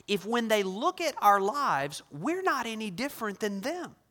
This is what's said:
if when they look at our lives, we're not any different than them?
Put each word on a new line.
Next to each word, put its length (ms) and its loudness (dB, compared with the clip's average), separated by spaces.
if 200 -2
when 220 0
they 140 4
look 380 -2
at 220 -2
our 180 8
lives, 720 0
we're 320 -4
not 240 0
any 240 -6
different 500 -6
than 220 -2
them? 320 -6